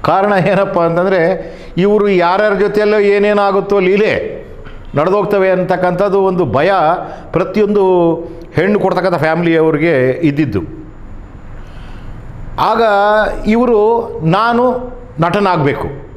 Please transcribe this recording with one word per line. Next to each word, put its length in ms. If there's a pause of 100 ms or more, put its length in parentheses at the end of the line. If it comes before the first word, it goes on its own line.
ಕಾರಣ 300 (140)
ಏನಪ್ಪ 340
ಅಂತಂದರೆ 720 (220)
ಇವರು 320
ಯಾರ್ಯಾರ 460
ಜೊತೆಯಲ್ಲೋ 440
ಏನೇನಾಗುತ್ತೋ 800
ಲೀಲೆ 600 (540)
ನಡೆದೋಗ್ತವೆ 560
ಅಂತಕ್ಕಂಥದ್ದು 720
ಒಂದು 240
ಭಯ 260 (600)
ಪ್ರತಿಯೊಂದು 800 (400)
ಹೆಣ್ಣು 240
ಕೊಡ್ತಕ್ಕಂಥ 360
ಫ್ಯಾಮಿಲಿಯವ್ರಿಗೆ 960
ಇದ್ದಿದ್ದು. 500 (2000)
ಆಗ 220 (640)
ಇವರು 640 (160)
"ನಾನು 680 (280)
ನಟನಾಗಬೇಕು" 680 (280)